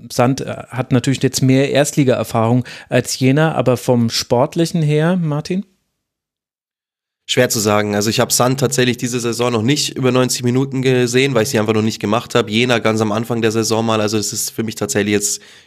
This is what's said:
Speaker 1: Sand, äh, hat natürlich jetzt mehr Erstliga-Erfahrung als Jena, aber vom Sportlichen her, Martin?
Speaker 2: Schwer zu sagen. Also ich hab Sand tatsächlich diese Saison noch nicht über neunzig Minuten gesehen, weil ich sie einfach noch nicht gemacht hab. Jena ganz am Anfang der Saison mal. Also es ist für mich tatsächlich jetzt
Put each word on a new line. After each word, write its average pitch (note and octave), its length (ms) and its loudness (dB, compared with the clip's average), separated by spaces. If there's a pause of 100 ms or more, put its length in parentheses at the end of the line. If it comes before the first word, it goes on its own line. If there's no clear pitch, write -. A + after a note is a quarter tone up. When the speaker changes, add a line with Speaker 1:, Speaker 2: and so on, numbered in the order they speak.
(120)
Speaker 1:
Sand, B2+ 300 0
äh, - 40 -10 (220)
hat B2+ 240 -6
natürlich B2+ 320 0
jetzt - 200 -2
mehr C3 280 4
Erstliga-Erfahrung B2 920 2 (240)
als B2+ 300 -2
Jena, D3 360 2
aber B2 220 2
vom A#2+ 320 0
Sportlichen E3 720 0
her, D3+ 340 2
Martin? E3 480 -4 (1600)
Speaker 2:
Schwer B2+ 220 2
zu A#2+ 100 -2
sagen. G#2 360 2
Also G#2 160 0
ich A2+ 80 0
hab A2+ 120 0
Sand C3 280 2
tatsächlich B2 380 0
diese B2 220 -6
Saison A#2+ 320 -2
noch A2 120 0
nicht C#3+ 340 0
über B2+ 140 2
neunzig B2+ 320 0
Minuten C3 400 0
gesehen, B2+ 500 2
weil A2 100 2
ich G#2 60 -2
sie A#2 100 -2
einfach G#2+ 140 2
noch G#2+ 80 2
nicht A2 180 -2
gemacht A2 360 -2
hab. A2+ 140 0
Jena A#2 300 2
ganz A2 220 0
am G#2+ 100 0
Anfang A2+ 300 -2
der A2+ 100 2
Saison A2+ 320 0
mal. A2 160 0
Also G#2+ 180 0
es G#2 140 -4
ist - 200 -6
für A#2 120 -6
mich A2 120 -6
tatsächlich G#2 380 -2
jetzt - 280 -2 (240)